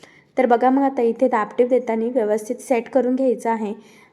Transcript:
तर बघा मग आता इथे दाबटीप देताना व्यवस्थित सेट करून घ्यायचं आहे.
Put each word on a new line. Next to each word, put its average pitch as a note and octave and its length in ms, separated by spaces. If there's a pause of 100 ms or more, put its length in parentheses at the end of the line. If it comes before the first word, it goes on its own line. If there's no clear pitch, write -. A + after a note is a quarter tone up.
(380)
तर A#3 80
बघा A#3+ 240
मग C4+ 120
आता C4+ 200
इथे A#3 260
दाबटीप A#3 400
देताना A3+ 360
व्यवस्थित A3 520
सेट A#3 320
करून B3+ 280
घ्यायचं B3 340
आहे. A3 520 (100)